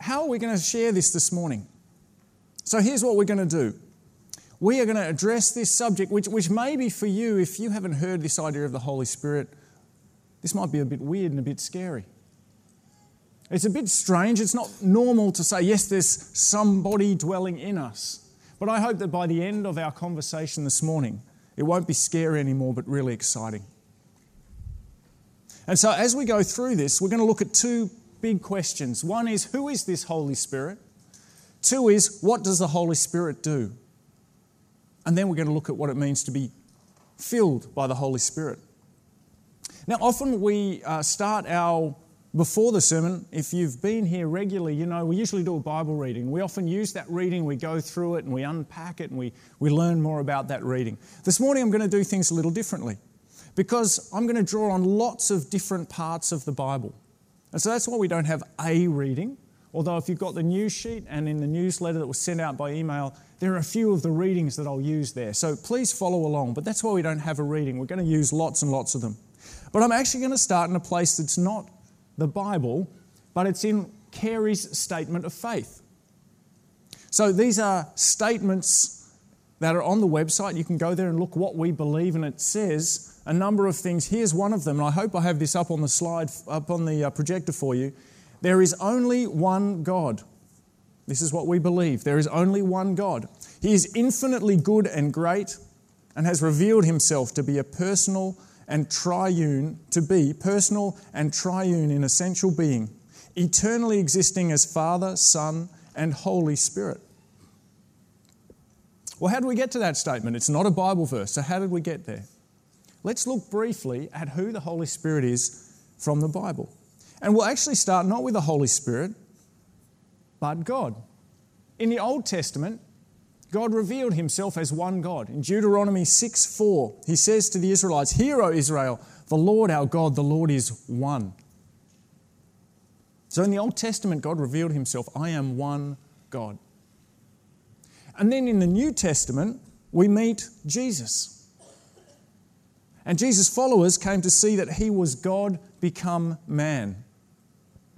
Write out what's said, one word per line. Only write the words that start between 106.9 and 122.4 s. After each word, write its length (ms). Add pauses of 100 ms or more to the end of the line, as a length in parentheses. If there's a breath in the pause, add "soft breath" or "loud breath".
Well, 140
how 60
do 80
we 80
get 160
to 80
that 180
statement? 380
It's 140
not 160
a 60
Bible 340
verse, 260
so 100
how 160
did 140
we 100
get 240
there? 200 (760 soft breath)
Let's 240
look 240
briefly 640
at 160
who 220
the 80
Holy 260
Spirit 380
is 400 (340 loud breath)
from 220
the 80
Bible. 420 (520 loud breath)
And 120
we'll 120
actually 300
start 300
not 180
with 100
the 80
Holy 260
Spirit, 460 (1300)
but 240
God. 320 (840)
In 100
the 80
Old 280
Testament, 560 (680)